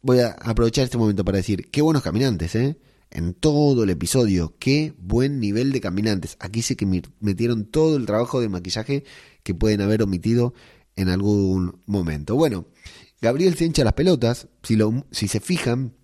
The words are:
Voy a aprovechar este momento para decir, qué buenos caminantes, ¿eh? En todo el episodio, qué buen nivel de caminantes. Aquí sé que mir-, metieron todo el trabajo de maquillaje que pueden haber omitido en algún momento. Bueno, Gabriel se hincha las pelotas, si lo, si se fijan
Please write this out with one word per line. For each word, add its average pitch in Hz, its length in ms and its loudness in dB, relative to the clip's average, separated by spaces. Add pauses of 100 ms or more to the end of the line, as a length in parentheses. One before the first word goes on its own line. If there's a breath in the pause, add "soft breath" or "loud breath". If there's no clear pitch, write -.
Voy 127 160 4
a 120 220 0
aprovechar 117 420 0
este 123 160 -4
momento 104 260 2
para 98 120 0
decir, 95 340 -4
qué 147 100 0
buenos 156 220 2
caminantes, 92 500 -2
¿eh? 131 240 0 (340 soft breath)
En 85 220 -4
todo 147 500 2
el 95 80 2
episodio, 90 680 0
qué 151 380 0
buen 123 420 -2
nivel 113 320 0
de 131 80 -2
caminantes. 101 600 -2
Aquí 110 220 -6
sé 127 140 -4
que 101 100 -4
mir-, 92 360 -2
metieron 107 440 -2
todo 156 300 2
el 127 100 -2
trabajo 117 360 -2
de 113 80 -2
maquillaje 104 560 -6 (380 loud breath)
que 92 120 -4
pueden 107 240 2
haber 107 220 2
omitido 110 520 0 (440 soft breath)
en 95 100 0
algún 95 760 0
momento. 85 500 -2
Bueno, 131 300 0 (560 loud breath)
Gabriel 151 340 2
se 165 100 0
hincha 156 200 2
las 101 80 2
pelotas, 127 560 0 (140)
si 113 120 0
lo, 110 360 2
si - 180 -4
se 107 100 -2
fijan 127 540 -2 (100)